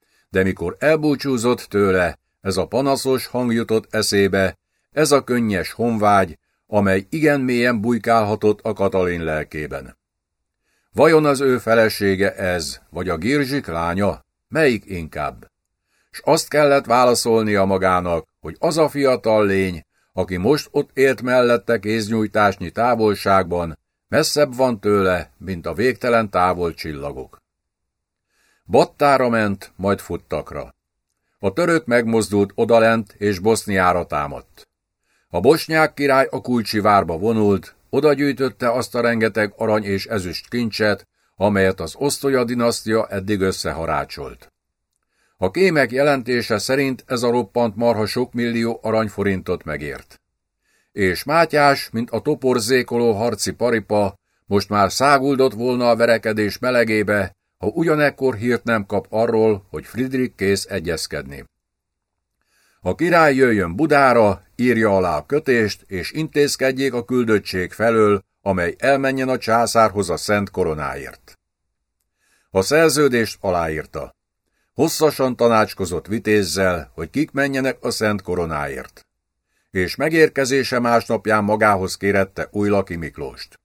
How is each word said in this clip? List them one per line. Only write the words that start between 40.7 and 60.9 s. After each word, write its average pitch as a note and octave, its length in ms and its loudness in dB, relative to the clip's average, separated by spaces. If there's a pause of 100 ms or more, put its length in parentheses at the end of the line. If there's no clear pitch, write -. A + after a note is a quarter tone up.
amelyet F#2+ 440 0
az E2 160 -10
Osztolya C#3 480 -2
dinasztia A#2 640 -2
eddig G2 340 -4
összeharácsolt. D#2 1080 -6 (880)
A F#2+ 140 -2
kémek D#3 400 2
jelentése B2+ 640 0
szerint C3+ 500 -2
ez B2 160 -4
a A#2+ 60 2
roppant A#2 460 -2
marha A2 300 0
sok - 280 -4
millió A#2 480 -2
aranyforintot G2+ 840 -2
megért. D2 580 -12 (720)
És F#2 320 -2
Mátyás, D3 640 2
mint A#2 200 -6
a G2+ 100 -4
toporzékoló A#2+ 960 0
harci G#2+ 380 -4
paripa, G#2 640 0 (320)
most G2+ 240 -2
már G2+ 220 2
száguldott C3+ 600 2
volna B2 360 0
a A#2 60 4
verekedés A2 640 0
melegébe, G#2+ 720 0 (260)
ha F#2+ 100 -6
ugyanekkor D3+ 680 0
hírt A#2 280 -2
nem A2+ 220 -2
kap G2+ 240 -4
arról, A2 600 0
hogy - 160 -12
Friedrich B2+ 500 -4
kész G2 340 -2
egyezkedni. D#2 760 -8 (1400)